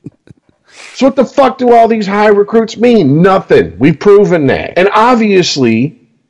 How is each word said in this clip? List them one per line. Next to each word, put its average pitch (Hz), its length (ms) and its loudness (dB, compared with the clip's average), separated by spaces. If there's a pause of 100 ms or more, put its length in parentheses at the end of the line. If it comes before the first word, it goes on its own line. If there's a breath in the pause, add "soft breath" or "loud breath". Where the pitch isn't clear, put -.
(960 loud breath)
So 254 120 -2
what 269 100 -2
the 269 80 0
fuck 262 340 -2
do 247 140 0
all 226 160 4
these 220 180 -4
high 208 220 -2
recruits 214 480 0
mean? 196 440 0
Nothing. 151 600 0
We've 147 180 0
proven 180 480 2
that. 98 320 -4
And 185 140 0
obviously, 180 1160 -2 (220)